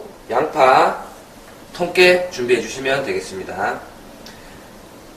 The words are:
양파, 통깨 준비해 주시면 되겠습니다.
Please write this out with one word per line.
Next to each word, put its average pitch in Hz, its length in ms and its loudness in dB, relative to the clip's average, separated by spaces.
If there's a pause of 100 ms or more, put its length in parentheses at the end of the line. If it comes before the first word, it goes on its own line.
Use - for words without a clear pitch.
(300)
양파, 139 760 2 (680)
통깨 180 580 2
준비해 123 300 0
주시면 135 440 -4
되겠습니다. 95 760 -6 (1400)